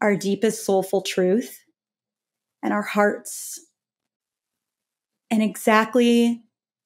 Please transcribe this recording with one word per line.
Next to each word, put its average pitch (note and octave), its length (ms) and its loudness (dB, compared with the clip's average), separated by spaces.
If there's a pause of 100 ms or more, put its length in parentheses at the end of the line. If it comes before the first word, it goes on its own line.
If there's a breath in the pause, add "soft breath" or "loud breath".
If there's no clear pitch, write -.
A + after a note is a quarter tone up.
our G#3 120 2
deepest G3+ 520 -2
soulful F#3+ 340 0
truth F#3+ 640 -2 (960)
and A3 80 -4
our G#3 120 -2
hearts, - 760 -2 (1700)
and A3 120 0
exactly A#3 1000 2 (440)